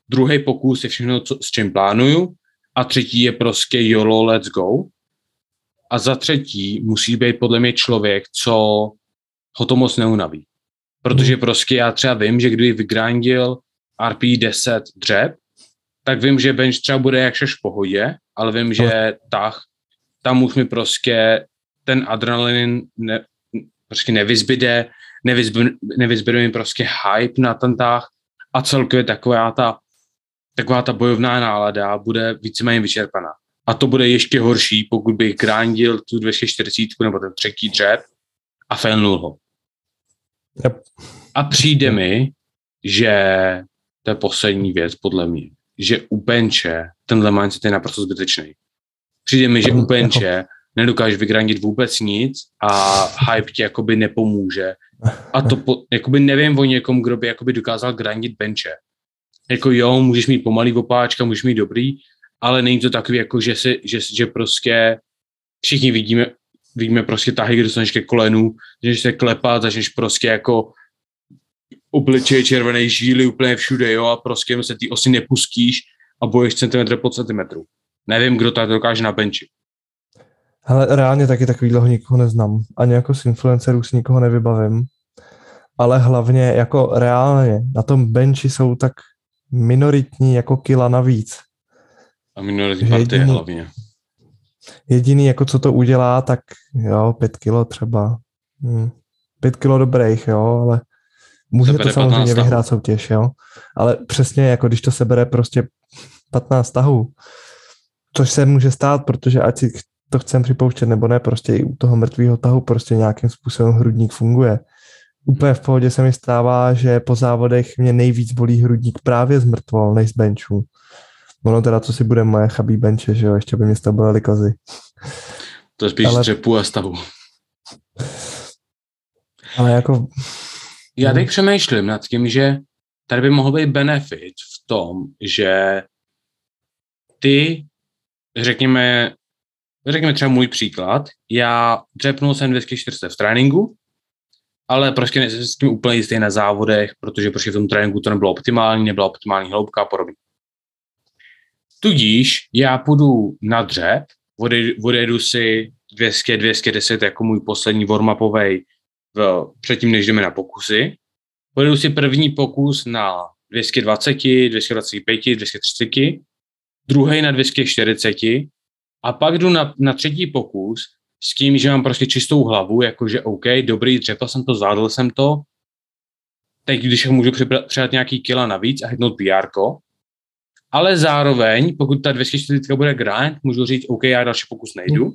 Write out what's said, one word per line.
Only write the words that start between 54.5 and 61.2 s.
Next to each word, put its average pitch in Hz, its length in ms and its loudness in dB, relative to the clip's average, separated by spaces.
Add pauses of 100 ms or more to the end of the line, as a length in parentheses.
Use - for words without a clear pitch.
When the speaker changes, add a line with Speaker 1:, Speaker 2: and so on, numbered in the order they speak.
Speaker 1:
A 135 100 0
to 117 140 2
po-, - 300 -2
Speaker 2:
<laughs> - 60 -8
Speaker 1:
jakoby 135 280 0
nevím 143 380 4
o 139 60 4
někom, 127 380 0
kdo 120 140 -2
by 113 100 -6
jakoby 123 260 -4
dokázal 117 400 -4
grindit 110 460 -8
benche. 107 320 -6 (800)
Jako 127 200 0
jo, 123 300 4
můžeš 120 260 2
mít 131 120 2
pomalý 113 340 0
opáčka, 120 520 -2